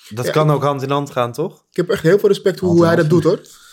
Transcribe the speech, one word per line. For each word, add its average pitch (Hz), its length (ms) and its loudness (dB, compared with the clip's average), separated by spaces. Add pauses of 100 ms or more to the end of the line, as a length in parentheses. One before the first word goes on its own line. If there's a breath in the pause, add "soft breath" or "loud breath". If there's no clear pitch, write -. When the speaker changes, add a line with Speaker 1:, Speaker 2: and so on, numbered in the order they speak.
(140)
Speaker 1:
dat 117 120 -6
Speaker 2:
Ja, - 60 -4
Speaker 1:
kan 156 180 0
Speaker 2:
ik 151 60 2
Speaker 1:
ook 139 80 -2
hand 143 180 -2
in 131 80 -6
hand 143 220 -4
gaan, 120 200 -4
toch? 151 380 -10
Speaker 2:
Ik - 80 -20
heb 175 120 -2
echt 147 140 -4
heel 175 160 4
veel 208 100 2
respect 196 300 -2
voor 185 80 -2
Speaker 3:
Hand 170 120 4
Speaker 2:
hoe 165 100 4
Speaker 3:
in 170 40 2
Speaker 2:
hij 170 100 2
dat 151 80 0
Speaker 3:
hand. 170 120 4
Speaker 2:
doet, 156 100 2
hoor. - 260 -8 (140 loud breath)